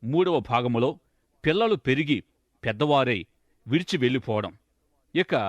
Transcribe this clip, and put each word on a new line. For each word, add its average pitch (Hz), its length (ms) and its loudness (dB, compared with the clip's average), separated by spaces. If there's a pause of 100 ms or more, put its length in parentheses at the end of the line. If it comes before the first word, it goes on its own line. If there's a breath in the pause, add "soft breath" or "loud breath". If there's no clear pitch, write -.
మూడవ 165 360 2
భాగములో 120 580 0 (480)
పిల్లలు 208 280 2
పెరిగి 139 500 -2 (400)
పెద్దవారై 123 600 0 (400)
విడిచి 165 320 -2
వెళ్ళిపోవడం. 117 540 -2 (640)
ఇక 180 200 -2 (140)